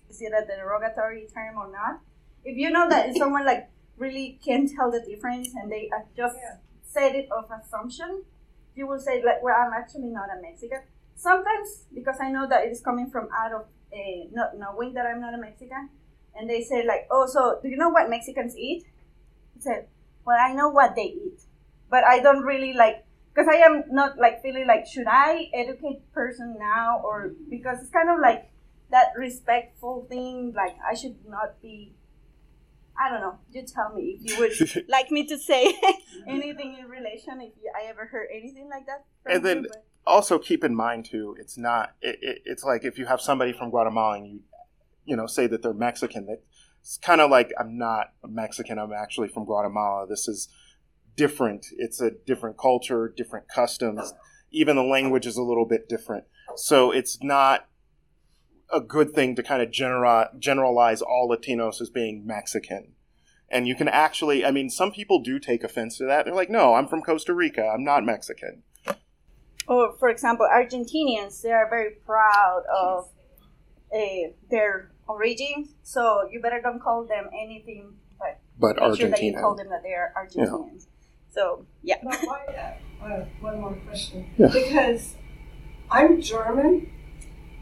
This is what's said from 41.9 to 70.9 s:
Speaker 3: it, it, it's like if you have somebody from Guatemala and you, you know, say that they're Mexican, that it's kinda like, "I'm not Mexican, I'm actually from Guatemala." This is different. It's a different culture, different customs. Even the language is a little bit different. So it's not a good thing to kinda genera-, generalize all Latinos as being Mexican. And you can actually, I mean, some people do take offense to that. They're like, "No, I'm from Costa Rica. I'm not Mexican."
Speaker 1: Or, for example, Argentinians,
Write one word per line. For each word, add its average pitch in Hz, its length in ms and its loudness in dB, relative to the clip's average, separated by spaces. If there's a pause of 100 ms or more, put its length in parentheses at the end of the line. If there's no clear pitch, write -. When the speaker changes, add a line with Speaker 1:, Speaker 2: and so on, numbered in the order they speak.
Speaker 3:
it, - 220 -6
it, - 220 -8
it's - 180 -10
like 123 220 0
if 123 120 -6
you 131 80 -8
have 127 160 0
somebody 131 320 0
from 120 160 -8
Guatemala 110 480 2
and 101 100 -14
you, 104 120 -16 (640)
you 143 100 -2
know, 113 120 -4
say 127 180 0
that 110 160 -2
they're 113 140 -2
Mexican, 117 500 -4
that 110 160 -10 (400)
it's - 160 -14
kinda 160 300 6
like, 127 320 6
"I'm 113 180 -8
not 113 360 -2 (140)
Mexican, 110 520 -8
I'm 107 140 -8
actually 104 340 -6
from 104 180 -10
Guatemala." 101 600 -2
This 101 200 -6
is 104 220 -8 (640)
different. 139 500 0 (120)
It's - 240 -6
a 113 100 2
different 117 460 -6
culture, 123 520 0
different 113 380 -10
customs. 113 640 -2 (380)
Even 151 240 4
the 131 80 4
language 135 420 2
is 113 120 -6
a 127 60 -2
little 117 220 2
bit 113 240 -2
different. 113 360 -8 (300)
So 127 360 6
it's - 320 -4
not 139 440 2 (1040)
a 165 100 0
good 147 320 0
thing 131 220 2
to 123 80 -2
kinda 127 220 0
genera-, 123 640 2 (100)
generalize 120 600 4
all 123 280 0
Latinos 117 520 -2
as 110 80 -8
being 107 360 -6
Mexican. 104 680 -8 (560)
And 123 180 2
you 127 80 -2
can 147 120 0
actually, 143 580 4
I 139 60 4
mean, 135 180 -2
some 185 220 0
people 202 320 0
do 131 160 -4
take 117 240 -2
offense 113 360 -6
to 131 60 -4
that. 143 200 2
They're 175 100 -4
like, 185 140 0
"No, 160 260 6
I'm 135 120 4
from 160 140 -4
Costa 160 320 0
Rica. 160 340 0
I'm 113 160 -2
not 143 220 4
Mexican." - 580 -6 (1040)
Speaker 1:
Or, 240 260 4
for 254 160 2
example, 233 440 2
Argentinians, 247 880 0